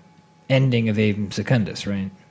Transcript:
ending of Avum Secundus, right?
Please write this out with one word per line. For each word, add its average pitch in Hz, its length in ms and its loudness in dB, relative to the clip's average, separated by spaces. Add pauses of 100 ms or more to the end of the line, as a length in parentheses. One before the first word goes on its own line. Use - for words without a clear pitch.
(500)
ending 123 400 2
of 104 80 0
Avum 104 340 0
Secundus, 104 540 -2
right? 98 240 -4 (200)